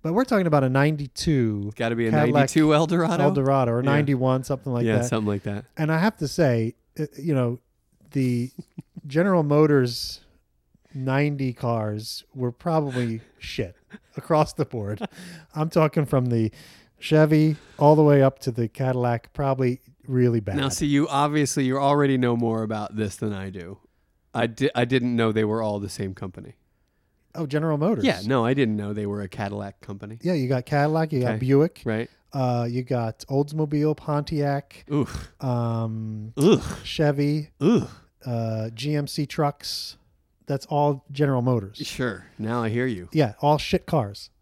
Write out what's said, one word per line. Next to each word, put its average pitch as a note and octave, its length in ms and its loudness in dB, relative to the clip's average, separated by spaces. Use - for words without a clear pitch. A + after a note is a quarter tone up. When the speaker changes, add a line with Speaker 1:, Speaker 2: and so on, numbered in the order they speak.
Speaker 1:
But D#3+ 120 -4
we're A3+ 120 2
talking G3+ 220 2
about D3+ 180 4
a C3 40 2
ninety-two C3+ 960 0
Speaker 2:
It's G#2 80 -8
gotta A#2 220 -2
be A#2 100 2
a A2+ 40 2
Speaker 1:
Cadillac A#2 240 2
Speaker 2:
ninety-two D3+ 400 4
Eldorado? E3 480 2
Speaker 1:
Eldorado C3+ 500 2
or A#2+ 100 0
Speaker 2:
Yeah. C#3 80 2
Speaker 1:
ninety-one, C3 540 2
something C3+ 280 -6
like A#2+ 140 0
Speaker 2:
Yeah, A2 120 4
Speaker 1:
that. A#2+ 80 0
Speaker 2:
something A2+ 220 -2
like G2+ 160 -2
that. G#2 200 -6
Speaker 1:
And D#3 160 -2
I D#3+ 60 0
have G#3 200 0
to D3+ 100 -4
say, A#2+ 460 0
uh, D#3 80 -4
you D#3 180 -2
know, B2 240 0
the B2+ 380 0
<laughs> - 280 -18
General E3+ 360 2
Motors C#3+ 800 2
ninety C3+ 580 -2
cars A2 720 -4
were B2 180 -4
probably B2+ 680 -2
shit - 380 -8
across D#3 360 0
the D3+ 120 -2
board. G#2+ 360 -6
Speaker 2:
<laughs> D#3+ 240 -20
Speaker 1:
I'm D#3 160 -2
talking D#3 360 2
from B2+ 200 2
the A2+ 240 2
Chevy D#3 580 4
all D3 180 8
the D#3 60 6
way C#3+ 200 8
up C3+ 180 2
to - 100 -4
the A#2 180 -2
Cadillac, B2 640 -2
probably C3 480 0
really B2 340 2
bad. G2+ 160 -6
Speaker 2:
Now, C#3 120 0
see, C#3+ 180 -2
you C#3+ 220 0
obviously, D3 560 0
you C3 140 0
already C#3 380 4
know B2 200 2
more A2+ 260 0
about G#2+ 340 -6
this G#2+ 200 -2
than G#2+ 160 -4
I F#2+ 180 -8
do. F#2 280 -14
I A#2+ 120 0
di-, B2 280 -2
I B2 100 2
didn't B2 300 0
know A2+ 180 2
they G#2+ 120 2
were G#2+ 180 0
all G#2 180 -4
the G2+ 80 -8
same F#2+ 260 -8
company. F#2+ 400 -14
Speaker 1:
Oh, E3 120 -6
General D3+ 320 -2
Motors. F#3+ 260 0
Speaker 2:
Yeah, A#2+ 200 0
no, A#2+ 200 2
I B2 100 2
didn't A#2+ 220 2
know G#2 180 -4
they G#2 120 -4
were G2+ 160 -4
a F#2+ 60 -8
Cadillac G2+ 520 -8
company. G#2 420 -14
Speaker 1:
Yeah, F3 100 0
you C#3 160 -2
got B2+ 180 0
Cadillac, D#3 460 0
you C3+ 80 0
got A#2+ 140 0
Speaker 2:
Okay. G#2+ 120 -4
Speaker 1:
Buick, C#3 380 2
Speaker 2:
Right. A2+ 260 -4
Speaker 1:
uh, B2 360 -2
you B2 140 -4
got A#2+ 360 -4
Oldsmobile, D3 680 0
Pontiac, C#3+ 920 -4
Speaker 2:
Oof. - 400 -4
Speaker 1:
um, A2+ 960 -4
Speaker 2:
Ugh. D#3 260 4
Speaker 1:
Chevy, D3 680 0
Speaker 2:
Ugh. G3 260 2
Speaker 1:
uh, A2+ 440 -4
G C3+ 260 -6
M C#3+ 100 -2
C D3 200 -6
trucks. - 720 -4
That's C#3 200 -4
all D3 460 0
General C3+ 300 2
Motors. A2+ 340 0
Speaker 2:
Sure. A#2+ 480 -6
Now A2+ 240 -2
I A2+ 80 0
hear A#2+ 160 -2
you. F#2 260 -6
Speaker 1:
Yeah, C3+ 280 2
all D3 180 2
shit - 280 -2
cars. G#2 440 -4